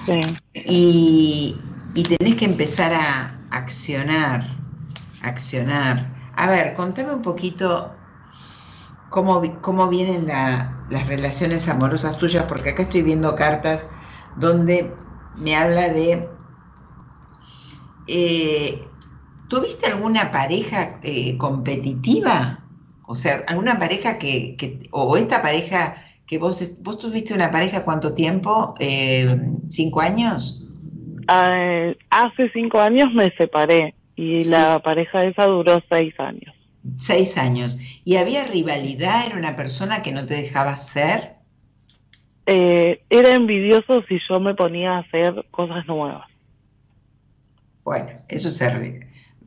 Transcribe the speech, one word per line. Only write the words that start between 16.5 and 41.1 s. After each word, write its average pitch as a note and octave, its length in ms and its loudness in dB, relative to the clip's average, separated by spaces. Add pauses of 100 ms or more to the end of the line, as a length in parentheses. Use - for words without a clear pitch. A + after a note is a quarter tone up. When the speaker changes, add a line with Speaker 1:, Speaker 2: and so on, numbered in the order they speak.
Speaker 2:
Eh, D#3+ 800 0 (600)
¿tuviste - 380 -2
alguna G#3+ 460 0
pareja, E3 720 -2
eh, B2+ 360 -4
competitiva? C3+ 1200 -2 (460)
O A#2 80 -10
sea, C#3+ 320 -2
alguna F#3 320 0
pareja F#3+ 400 -2
que... C3+ 380 -4
que, - 340 -10
o C#3 280 2
esta A#3 240 0
pareja E3 560 -2 (280)
que D#3+ 120 -4
vos, F3 440 -4
vos G#3+ 160 -10
tuviste A3 360 -6
una F3 160 0
pareja, F3+ 340 0
¿cuánto D#3 300 -2
tiempo? F#3 680 0
Eh, C3 580 2 (300)
¿cinco D#3+ 320 -2
años? G3 680 -2 (600)
Speaker 1:
Ah, F3+ 640 2 (160)
hace A#3 460 2
cinco A3+ 260 2
años A#3+ 320 6
me G#3 240 4
separé D#3 580 4 (220)
y E3 240 0
Speaker 2:
Sí. E3 100 2
Speaker 1:
la D#3+ 320 6
pareja E3 420 0
esa F#3+ 200 2
duró F3 460 4
seis E3 280 2
años. - 360 -10 (420)
Speaker 2:
Seis F#3+ 400 2
años. B2 420 -2 (260)
¿Y F3+ 120 4
había A#3+ 280 0
rivalidad? E3 800 -2
¿Era G#3 100 -8
una D#3 200 -6
persona F#3 460 -6
que C3+ 100 -8
no C#3 120 -8
te C#3 100 -6
dejaba C#3 440 -2
ser? E3 560 -2 (1120)